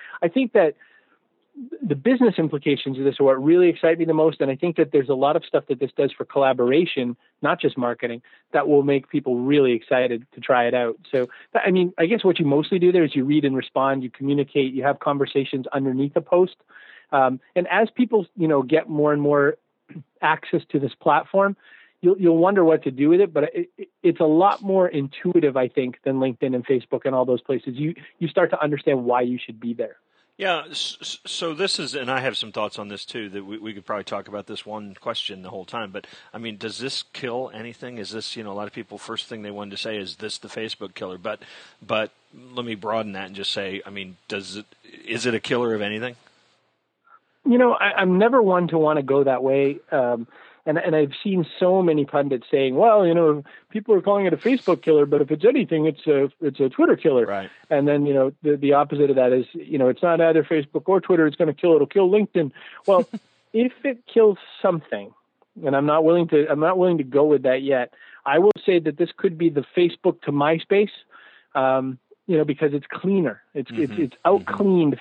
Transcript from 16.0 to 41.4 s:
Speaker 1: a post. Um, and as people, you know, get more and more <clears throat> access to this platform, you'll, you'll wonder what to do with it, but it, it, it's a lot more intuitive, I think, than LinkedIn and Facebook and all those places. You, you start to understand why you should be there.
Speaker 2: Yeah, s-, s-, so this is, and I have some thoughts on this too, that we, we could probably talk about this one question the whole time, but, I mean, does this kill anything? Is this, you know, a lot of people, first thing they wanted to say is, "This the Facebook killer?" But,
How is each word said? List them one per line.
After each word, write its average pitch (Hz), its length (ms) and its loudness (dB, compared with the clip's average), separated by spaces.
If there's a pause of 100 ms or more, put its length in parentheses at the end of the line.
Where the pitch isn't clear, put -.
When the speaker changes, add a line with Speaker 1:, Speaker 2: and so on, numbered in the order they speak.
Speaker 1:
a - 60 0
post. 180 340 2 (560)
Um, 131 280 2 (160)
and 180 160 -2
as 214 180 0
people, 220 460 0
you 165 120 -2
know, 143 140 2
get 156 260 0
more 147 240 0
and 147 100 0
more 143 360 2 (320)
<clears throat> - 320 -20
access 156 400 -2 (120)
to 151 60 0
this 135 140 -6
platform, 190 640 0 (460)
you'll, 185 180 4
you'll 170 180 4
wonder 185 260 4
what 160 200 4
to 135 80 -4
do 135 180 0
with 175 120 6
it, 180 120 0
but 147 120 0 (100)
it, 175 140 -6 (100)
it, 196 100 -16 (140)
it's 170 160 2
a 170 60 2
lot 170 360 4
more 190 260 2
intuitive, 147 680 0
I 127 120 0
think, 127 340 -4
than 135 160 -2
LinkedIn 131 340 -2
and 123 140 -4
Facebook 127 380 -2
and 131 100 -2
all 127 100 2
those 123 160 0
places. 127 360 -6
You, 151 180 -4 (240)
you 170 80 -4
start 170 240 -2
to 180 100 -2
understand 143 440 -2
why 123 160 0
you 123 220 -4
should 113 160 -16
be 117 140 -6
there. 113 220 -10 (400)
Speaker 2:
Yeah, 175 340 -4
s-, - 320 -10
s-, - 240 -14
so 165 300 -8
this 190 240 -4
is, 143 160 -10
and 131 160 -8
I 131 80 -4
have 127 180 -6
some 110 140 -10
thoughts 107 260 -8
on 104 120 -12
this 101 160 -14
too, 113 240 -12
that 98 140 -12
we, 101 140 -14
we 107 160 -14
could 98 120 -20
probably 104 180 -8
talk 101 240 -12
about 101 180 -12
this 107 220 -16
one 104 260 -14
question 101 480 -10
the 92 80 -18
whole 92 160 -14
time, 110 260 -10
but, 98 140 -14 (280)
I 104 60 -14
mean, 113 180 -12
does 104 200 -12
this 131 360 -10
kill 123 420 -10
anything? 117 440 -16
Is 98 120 -14
this, 110 240 -12
you 117 80 -14
know, 104 80 -14
a - 20 -12
lot 101 140 -10
of 101 60 -18
people, 104 260 -16
first - 280 -12
thing 113 160 -14
they 104 60 -12
wanted 101 220 -12
to 98 60 -14
say 110 200 -8
is, 95 200 -12
"This 107 200 -12
the - 120 -18
Facebook 110 440 -12
killer?" 92 240 -12
But, 107 240 -10 (400)